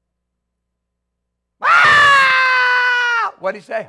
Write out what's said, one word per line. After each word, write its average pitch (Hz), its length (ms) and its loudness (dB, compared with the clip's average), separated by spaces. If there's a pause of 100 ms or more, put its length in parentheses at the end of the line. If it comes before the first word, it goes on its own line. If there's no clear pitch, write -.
(1600)
"Ah!" 508 1800 0
What'd 196 220 -8
he - 40 -20
say? 220 240 -12